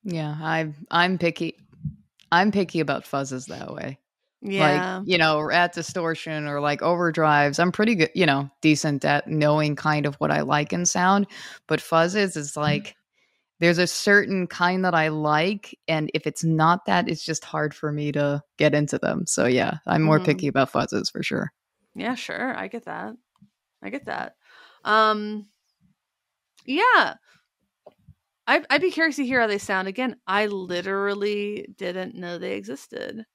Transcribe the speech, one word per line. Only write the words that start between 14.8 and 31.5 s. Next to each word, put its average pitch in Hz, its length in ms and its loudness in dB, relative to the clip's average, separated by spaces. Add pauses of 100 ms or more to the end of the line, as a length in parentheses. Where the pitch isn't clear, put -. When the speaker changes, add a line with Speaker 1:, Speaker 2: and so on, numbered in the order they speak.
Speaker 1:
that 180 100 2
I 160 140 2
like, 156 720 -2 (100)
and 156 260 -2
if 160 120 -2
it's 151 180 -6
not 165 420 4
that, 185 220 2
it's 160 160 -6
just 160 200 -6
hard 151 300 -4
for 151 180 -6
me 147 200 -4
to 143 300 0 (160)
get 151 160 4
into 147 240 0
them. - 280 -2
So, - 200 0
yeah, 127 400 2
I'm 160 160 2
more 156 180 4
Speaker 2:
Mm-hmm. - 0 -
Speaker 1:
picky 147 280 0
about 135 240 0
fuzzes - 400 -2
for - 100 -8
sure. - 300 -4 (420)
Speaker 2:
Yeah, 233 200 -6
sure. - 420 -8
I 190 120 -10
get 233 160 -12
that. 180 300 -10 (680)
I 196 80 -10
get 269 160 -12
that. - 300 -8 (480)
Um, 214 640 0 (1160)
yeah. 330 480 2 (1300)
I'd, 294 240 2
I'd 285 100 2
be 359 100 2
curious 311 260 0
to 277 100 -2
hear 254 140 2
how 233 60 4
they 202 120 0
sound. 190 300 -2
Again, 233 280 -4 (100)
I 202 200 0
literally 202 1300 -4